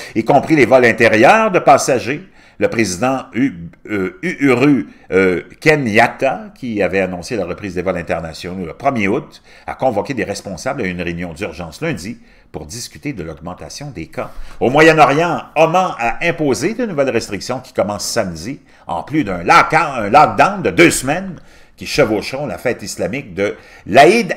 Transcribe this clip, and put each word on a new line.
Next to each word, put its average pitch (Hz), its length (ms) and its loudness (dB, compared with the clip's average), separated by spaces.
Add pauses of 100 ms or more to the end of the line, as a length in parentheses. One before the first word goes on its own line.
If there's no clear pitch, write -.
(160)
y 113 100 0
compris 143 300 4
les 135 100 6
vols 127 200 6
intérieurs 127 640 6
de 175 80 2
passagers. 131 680 2 (300)
Le 101 120 0
président 113 640 -2
U-, 92 360 -4 (200)
euh, 95 340 -4
Uhuru, 139 640 2 (240)
euh, 92 300 2 (180)
Kenyatta, 123 960 0
qui 110 260 -4
avait 92 200 0
annoncé 90 340 -6
la 98 80 -2
reprise 87 320 -10
des 90 60 -4
vols 90 160 -2
internationaux 85 680 -8
le 76 80 -10
premier 117 360 -2
août, 147 340 -6 (240)
a 131 60 -8
convoqué 123 400 -2
des 107 100 -4
responsables 101 580 -8
à 98 40 -4
une 90 160 -6
réunion 85 320 -8
d'urgence 85 480 -12
lundi 117 360 -8 (360)
pour 78 120 -12
discuter 120 460 -12
de 95 120 -10
l'augmentation 82 680 -14
des 80 160 -12
cas. - 240 -10 (300)
Au 117 80 4
Moyen-Orient, 156 720 4 (160)
Oman 160 420 2
a 117 260 -4
imposé 156 500 -2
de 247 100 -4
nouvelles 143 240 -2
restrictions 113 500 -4
qui - 140 -20
commencent 101 320 -4
samedi, 95 560 -6 (260)
en - 160 -6
plus 151 220 -2
d'un 90 180 -6
lock-, 147 300 4
un 139 360 -2
lockdown 143 520 4
de 113 80 0
deux 143 220 4
semaines 175 500 -6 (340)
qui - 100 -16
chevaucheront 110 600 -2
la 90 120 -8
fête 120 260 -4
islamique 98 500 -8
de 98 240 -4 (280)
l'Aïd 170 520 6